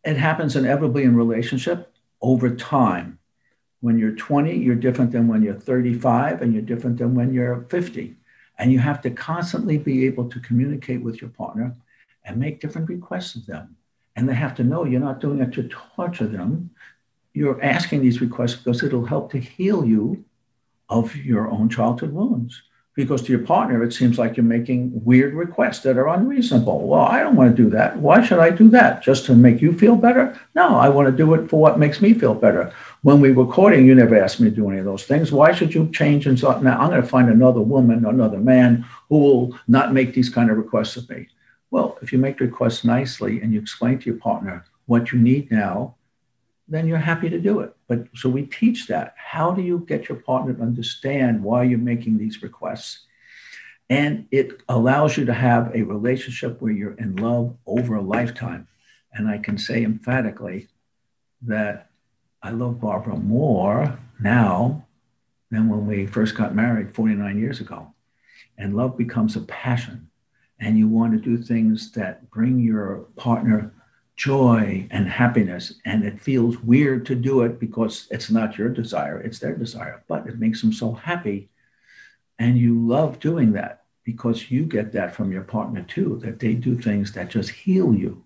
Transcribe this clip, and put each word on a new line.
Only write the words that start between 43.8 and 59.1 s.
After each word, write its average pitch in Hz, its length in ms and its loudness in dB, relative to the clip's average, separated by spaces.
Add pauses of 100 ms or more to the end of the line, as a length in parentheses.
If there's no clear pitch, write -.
to - 120 -10
your 113 80 -6
partner 95 460 -6 (220)
what 117 260 0
you 123 80 2
need 131 320 2
now, 104 420 -4 (720)
then 160 180 -4
you're 160 120 -2
happy 165 320 -2
to 170 100 -4
do 202 200 0
it. - 140 -12 (120)
But 117 280 -4
so - 140 -4
we 131 140 -2
teach - 460 -2
that. - 280 -6
How 160 360 -4
do 185 100 -4
you 175 260 -4
get - 200 -6
your - 120 -10
partner 127 340 -4
to 120 80 -8
understand 120 800 -4
why 117 220 0
you're 123 140 2
making 117 400 -2
these 107 240 -8
requests? - 580 -14 (920)
And 147 400 -2
it 135 380 -2
allows 131 480 2
you 143 80 -2
to 120 80 -2
have 120 420 0
a 113 80 -4
relationship 117 800 -6
where 110 120 -4
you're 101 260 -8
in 101 180 -8
love 120 400 -4 (100)
over 117 280 -4
a 101 80 -4
lifetime. 113 640 -8 (460)